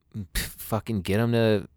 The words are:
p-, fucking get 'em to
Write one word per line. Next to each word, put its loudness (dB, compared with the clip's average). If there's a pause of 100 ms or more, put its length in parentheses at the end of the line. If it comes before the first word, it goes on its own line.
(320)
p-, -2
fucking -4
get 0
'em 2
to 4